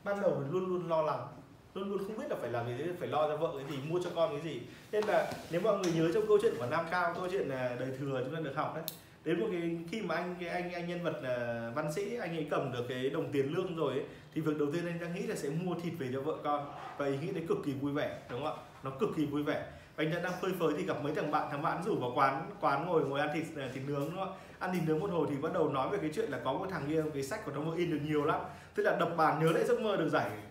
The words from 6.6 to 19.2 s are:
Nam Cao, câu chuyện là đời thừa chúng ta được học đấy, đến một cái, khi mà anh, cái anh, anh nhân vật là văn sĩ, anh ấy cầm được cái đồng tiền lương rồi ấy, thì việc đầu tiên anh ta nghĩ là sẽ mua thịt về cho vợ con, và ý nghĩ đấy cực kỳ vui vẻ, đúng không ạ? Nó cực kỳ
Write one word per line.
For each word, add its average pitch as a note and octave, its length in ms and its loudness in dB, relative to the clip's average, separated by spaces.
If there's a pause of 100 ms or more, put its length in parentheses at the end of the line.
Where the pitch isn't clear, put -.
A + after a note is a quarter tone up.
Nam E3 260 0
Cao, F3 220 2
câu F#3 180 -2
chuyện E3 160 0
là B2+ 320 -2
đời C3 100 -2 (100)
thừa C#3 260 0
chúng D#3 100 -4
ta D#3+ 60 -4
được C3+ 140 -4
học D3 200 -2
đấy, D#3+ 80 -6 (400)
đến E3+ 160 2
một A3 120 2
cái, E3+ 260 0 (140)
khi A3+ 100 -4
mà E3+ 140 0
anh, F3+ 240 -2
cái F3 100 -6
anh, F3 240 -4
anh E3+ 140 -4
nhân F3 160 -4
vật C#3 180 -2
là A#2+ 540 -2
văn D#3 180 -2
sĩ, A3+ 240 -2
anh E3+ 180 -4
ấy D#3 160 -2
cầm C#3 200 0
được A#2+ 180 -2
cái B2+ 200 0
đồng D3+ 220 -2
tiền C#3+ 240 2
lương E3+ 200 -2
rồi D3 180 2
ấy, C#3+ 100 0 (300)
thì D#3 80 -2
việc D3+ 180 2
đầu D3 140 4
tiên E3+ 120 0
anh E3+ 140 -4
ta E3+ 80 -4
nghĩ G3 200 -4
là G#3 80 -2
sẽ C#3+ 140 -2
mua E3+ 340 0
thịt E3 160 -2
về C3 140 -2
cho C3+ 80 -2
vợ D#3 120 0 (100)
con, D3 220 0 (320)
và C#3+ 80 0
ý C#3 120 2
nghĩ E3+ 140 -2
đấy E3 160 -2
cực - 180 2
kỳ C#3+ 80 0
vui C#3 180 0
vẻ, - 280 -2 (100)
đúng B2+ 140 -4
không D#3 140 -4
ạ? - 60 -12 (200)
Nó B2+ 160 -4
cực A3+ 180 2
kỳ D3+ 80 4